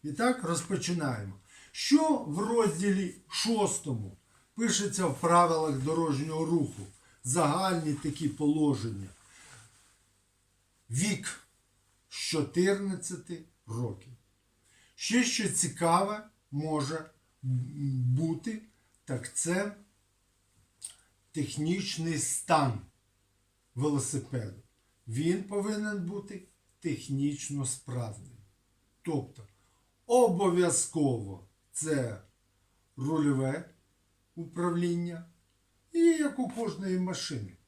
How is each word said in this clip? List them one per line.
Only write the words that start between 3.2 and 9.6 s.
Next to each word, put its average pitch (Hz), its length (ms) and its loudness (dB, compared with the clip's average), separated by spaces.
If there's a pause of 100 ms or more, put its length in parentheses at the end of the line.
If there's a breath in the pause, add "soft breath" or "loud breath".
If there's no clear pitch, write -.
шостому 147 880 -2 (380 soft breath)
Пишеться 196 520 0
в 135 120 -2
правилах 165 600 4
дорожнього 156 680 0
руху. 139 420 0 (360 soft breath)
Загальні 156 720 2
такі 147 360 -2
положення. 123 800 0 (1800 loud breath)